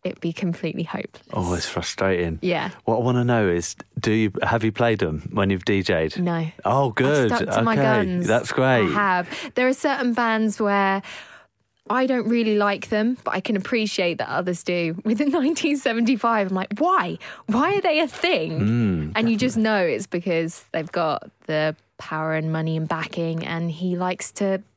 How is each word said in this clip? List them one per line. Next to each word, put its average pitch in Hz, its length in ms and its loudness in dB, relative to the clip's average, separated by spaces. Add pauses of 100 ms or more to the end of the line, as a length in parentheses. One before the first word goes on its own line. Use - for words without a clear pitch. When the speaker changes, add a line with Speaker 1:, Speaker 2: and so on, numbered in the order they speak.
Speaker 1:
It'd - 180 -8
be 170 100 -4
completely 170 520 -4
hopeless. - 400 -10 (100)
Speaker 2:
Oh, 90 220 -2
it's 82 120 -4
frustrating. 87 760 -2
Speaker 1:
Yeah. 175 280 -2 (160)
Speaker 2:
What 113 120 2
I - 20 2
wanna 123 260 2
know 117 240 4
is, 87 260 -2 (240)
do 107 120 0
you, 107 200 2 (120)
have 104 200 0
you 110 80 2
played 117 280 2
them 78 340 -4
when 98 160 2
you've 92 160 0
D 98 160 2
J'd? 80 400 0
Speaker 1:
No. 170 240 0 (180)
Speaker 2:
Oh, 127 280 2
good. 135 400 2
Speaker 1:
I've - 80 2
stuck - 160 -2
to 107 80 4
my 226 100 2
Speaker 2:
Okay. - 80 2
Speaker 1:
guns. 185 460 2
Speaker 2:
That's - 240 2
great. 131 320 4
Speaker 1:
I 82 80 2
have. 190 640 -2
There 254 120 2
are 262 60 4
certain 247 400 0
bands 220 480 0
where 196 400 2 (880)
I 254 160 2
don't 247 220 0
really 226 300 2
like 202 320 0
them, 220 340 2
but - 100 -2
I 185 60 -2
can 208 180 -2
appreciate 190 640 0
that - 100 -4
others 180 340 -2
do. 170 380 -2
<laughs> - 40 -10
With 220 120 2
the 294 80 0
nineteen 285 520 2
seventy-five, 233 720 2
I'm 190 60 -2
like, 185 240 -4
"Why? 277 380 2 (300)
Why 285 280 2
are 392 60 2
they 320 200 2
a 311 80 2
thing?" 165 500 -2
Speaker 2:
Mm, 208 560 0
Speaker 1:
And 226 140 4
you 220 80 2
just 254 180 0
Speaker 2:
definitely. 214 340 2
Speaker 1:
know 123 60 0
it's 190 120 -4
because 170 680 -2
they've 160 180 -4
got 160 380 -2 (180)
the 156 280 0 (220)
power 160 360 -4
and 160 180 -2
money 160 260 -2
and 160 120 -2
backing, 165 580 -4
and 165 240 -4
he 175 240 -2
likes 180 380 -4
to 190 280 0 (160)